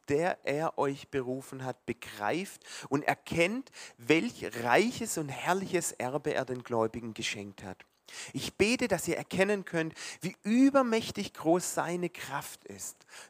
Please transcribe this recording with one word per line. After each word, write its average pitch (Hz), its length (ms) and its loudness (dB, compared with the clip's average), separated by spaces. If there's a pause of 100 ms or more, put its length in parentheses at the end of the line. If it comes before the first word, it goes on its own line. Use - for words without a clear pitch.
der 160 360 2
er 151 340 -2
euch 139 320 -2
berufen 131 540 -6
hat, 127 220 -8
begreift 117 800 -2 (240)
und 143 160 2
erkennt, 170 680 0 (280)
welch 139 640 0
reiches 208 520 4
und 156 120 -4
herrliches 175 640 -2
Erbe 135 420 -2
er 131 100 0
den 123 200 -8
Gläubigen 113 500 0
geschenkt 101 480 -6
hat. 92 220 -14 (480)
Ich - 220 -6
bete, 233 320 4
dass 180 220 0
ihr 170 80 0
erkennen 190 480 2
könnt, 160 280 -2 (280)
wie 185 240 -6
übermächtig 233 920 4
groß 170 400 0
seine 170 340 -2
Kraft - 560 -10
ist, - 320 -12 (340)